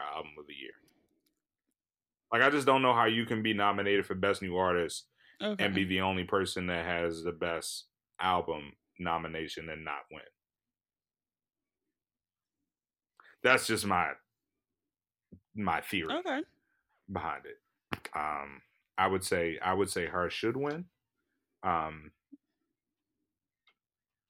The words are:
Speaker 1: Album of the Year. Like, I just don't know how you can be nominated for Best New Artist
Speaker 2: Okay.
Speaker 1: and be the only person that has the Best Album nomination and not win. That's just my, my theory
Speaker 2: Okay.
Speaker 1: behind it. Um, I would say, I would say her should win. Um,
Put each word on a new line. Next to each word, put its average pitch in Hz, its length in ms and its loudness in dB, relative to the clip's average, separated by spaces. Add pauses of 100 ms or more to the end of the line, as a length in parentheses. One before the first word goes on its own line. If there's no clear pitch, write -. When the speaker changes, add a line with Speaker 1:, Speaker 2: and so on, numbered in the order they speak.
(140)
Speaker 1:
Album 76 240 -10
of 73 80 -16
the 73 80 -18
Year. 69 200 -16 (1600)
Like, 117 120 6
I 139 80 8
just 143 160 4
don't 135 160 8
know 127 100 6
how 117 140 6
you 113 180 2
can 110 180 -2
be 110 120 2
nominated 101 500 2
for 98 100 -4
Best 98 280 2
New 90 160 -4
Artist 90 480 0 (360)
Speaker 2:
Okay. 202 220 -2
Speaker 1:
and 98 100 0
be 95 100 2
the 95 160 0
only 95 240 0
person 92 440 -2
that 85 180 -2
has 85 380 -2
the 85 80 -4
Best 82 540 -6 (340)
Album 80 520 -2 (280)
nomination 82 680 -4
and 80 160 -12
not 73 260 -8
win. 76 120 -16 (3250)
That's 123 240 6
just 104 180 0
my, 87 280 2 (1400)
my 90 260 -2
theory 87 340 -4
Speaker 2:
Okay. 320 280 -4 (680)
Speaker 1:
behind 78 340 -2
it. 62 120 -16 (560)
Um, 71 480 -6 (340)
I 95 120 4
would 95 160 0
say, 85 360 0
I 92 140 0
would 95 160 2
say 87 160 -2
her 87 240 0
should 117 260 -2
win. 147 300 -4 (800)
Um, 80 480 -2 (2250)